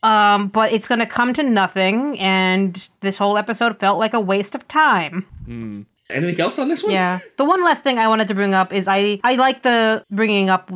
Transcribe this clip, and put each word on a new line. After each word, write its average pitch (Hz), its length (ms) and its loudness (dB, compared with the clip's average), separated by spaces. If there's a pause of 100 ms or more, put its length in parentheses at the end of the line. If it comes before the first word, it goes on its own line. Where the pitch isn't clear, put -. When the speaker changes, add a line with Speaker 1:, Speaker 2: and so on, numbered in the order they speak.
Speaker 1:
Um, 208 460 4
but 214 220 0
it's 220 160 -2
gonna 226 200 0
come 240 260 -2
to 277 100 -2
nothing, 214 760 0
and 190 680 0 (120)
this 196 160 -4
whole 208 220 0
episode 226 400 -4
felt 196 200 0
like 220 140 -2
a 233 80 0
waste 196 340 -2
of - 140 -12
time. 190 540 0 (240)
Speaker 2:
Hmm. 113 260 -10 (380)
Speaker 3:
Anything 165 320 -4
else 359 160 -4
on 269 100 -2
this 311 140 -2
one? 381 100 -2
Speaker 1:
Yeah. 185 280 0 (180)
The 277 80 2
one 359 180 2
last - 200 0
thing 254 140 0
I 220 100 2
wanted 220 200 2
to 214 60 -2
bring 196 180 0
up 190 220 2
is 190 120 -2
I, 202 380 0
I 254 120 2
like 262 260 0
the 226 480 2
bringing 202 400 0
up 185 260 0